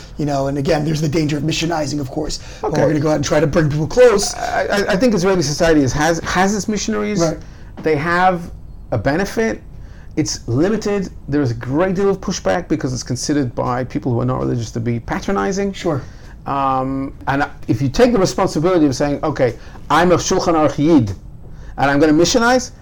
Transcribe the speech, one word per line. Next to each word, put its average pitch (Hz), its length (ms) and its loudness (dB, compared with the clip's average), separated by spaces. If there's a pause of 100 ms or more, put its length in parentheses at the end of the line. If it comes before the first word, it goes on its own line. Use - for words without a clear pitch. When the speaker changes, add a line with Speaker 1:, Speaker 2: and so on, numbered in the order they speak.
(180)
Speaker 1:
you 151 80 -2
know, 139 220 0
and 139 100 -2
again, 151 260 0
there's 156 160 -2
the 160 80 0
danger 151 280 0
of 139 80 -4
missionizing, 156 560 -2
of 127 100 -6
course. - 300 -6 (200)
But 147 120 -2
Speaker 2:
Okay. 151 100 2
Speaker 1:
we're 180 60 4
gonna 151 120 2
go 156 100 0
out 156 60 2
and 147 80 -2
try 160 160 0
to - 60 4
bring 151 240 2
people 147 160 -2
close. 233 480 4
Speaker 2:
I, - 320 -2
I, 202 260 0
I 190 40 2
think 220 180 4
Israeli 180 280 4
society 156 400 4
is, 127 100 2
has, 165 280 2
has 196 340 2
its 196 140 -4
missionaries. 208 520 -2
Speaker 1:
Right. 156 180 0 (440)
Speaker 2:
They 156 140 2
have 175 540 2 (400)
a 117 80 0
benefit. 196 640 -2 (540)
It's - 320 -4
limited. 196 640 0 (180)
There 143 140 0
is 123 80 0
a 113 40 -2
great 143 400 -2
deal 196 140 2
of 190 120 0
pushback 185 480 -4
because 156 240 -2
it's 127 100 -6
considered 131 520 -2
by 123 300 -2
people - 280 -4
who 117 80 0
are 123 40 0
not 127 160 -2
religious 131 320 -2
to 127 80 -6
be 117 180 -2
patronizing. 196 760 -2
Speaker 1:
Sure. 147 280 -4 (440)
Speaker 2:
Um, 135 680 -2 (160)
and 139 160 0 (240)
if - 140 0
you 139 60 2
take 240 240 4
the 240 60 2
responsibility 175 680 2
of 135 100 0
saying, 143 260 0
"Okay, 135 340 0 (340)
I'm 175 220 6
a 160 40 6
Shulchan 180 380 0
Aruch 156 240 2
Yid, 143 320 6 (680)
and 139 140 2
I'm 143 100 2
gonna 156 140 6
missionize," 240 560 4 (120)